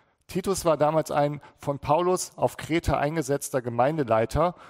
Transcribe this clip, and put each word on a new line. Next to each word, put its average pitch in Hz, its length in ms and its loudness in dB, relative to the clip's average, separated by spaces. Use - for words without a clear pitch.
Titus 190 400 -4
war 156 120 4
damals 151 340 2
ein 147 300 0
von 143 200 -4
Paulus 175 600 0
auf - 200 0
Kreta 160 400 -2
eingesetzter 143 640 -2
Gemeindeleiter 123 920 0